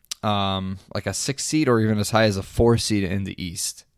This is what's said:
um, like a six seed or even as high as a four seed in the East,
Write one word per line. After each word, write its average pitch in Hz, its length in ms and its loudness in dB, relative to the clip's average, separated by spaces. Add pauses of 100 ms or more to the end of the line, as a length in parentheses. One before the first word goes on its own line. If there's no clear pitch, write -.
(220)
um, 95 560 -2 (160)
like 104 120 -6
a 98 80 -4
six - 300 -6
seed 151 260 2
or 117 100 4
even 107 180 2
as 104 120 -2
high 110 140 4
as 104 120 2
a 95 60 -4
four 117 340 4
seed 107 260 0
in 98 220 -2
the - 180 -8
East, - 440 -8 (120)